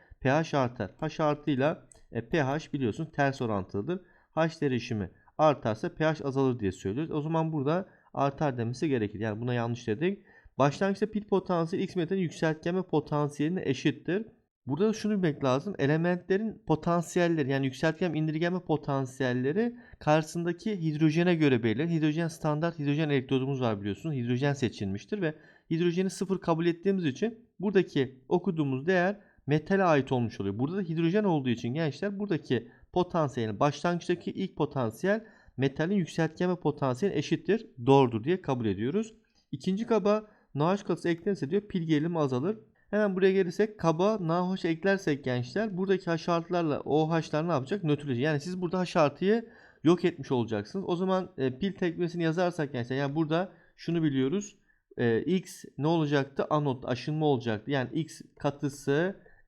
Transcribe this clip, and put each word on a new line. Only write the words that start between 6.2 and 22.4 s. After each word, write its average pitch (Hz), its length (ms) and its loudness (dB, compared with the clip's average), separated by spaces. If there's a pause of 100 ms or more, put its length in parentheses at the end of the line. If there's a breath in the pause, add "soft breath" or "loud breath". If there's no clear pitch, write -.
azalır 131 340 0
diye 98 120 0
söylüyoruz. 117 400 -4
O 151 100 -4
zaman 160 300 -2
burada 160 380 -2 (240 soft breath)
artar 139 440 -2
demesi 120 320 -2
gerekir. 107 300 0
Yani 110 220 -4
buna 123 120 -2
yanlış 120 340 -4
dedik. 156 380 -2 (320 soft breath)
Başlangıçta 190 480 2
pil 208 180 -6
potansiyeli 185 640 0
X - 100 -8
metalin 185 260 -2
yükseltgenme 170 600 -2
potansiyeline 147 840 0
eşittir. 151 600 -2 (400)
Burada 147 220 0
da 220 60 2
şunu 214 200 -2
bilmek 156 300 0
lazım. 135 360 0
Elementlerin 175 880 0
potansiyelleri, 165 800 2
yani 139 160 0
yükseltgen 160 480 0
indirgenme 156 460 0
potansiyelleri 139 1160 -2 (240 loud breath)
karşısındaki 170 840 0
hidrojene 160 540 4
göre 135 280 4
belirlenir. 120 260 0
Hidrojen, 156 380 0
standart 160 520 -2